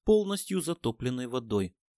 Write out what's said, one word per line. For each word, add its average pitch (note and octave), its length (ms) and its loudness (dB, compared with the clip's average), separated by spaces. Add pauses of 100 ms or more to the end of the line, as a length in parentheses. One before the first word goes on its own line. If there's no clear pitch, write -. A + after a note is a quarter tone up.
полностью G3+ 580 2
затопленной B2+ 640 -4
водой. A2 500 -2 (220)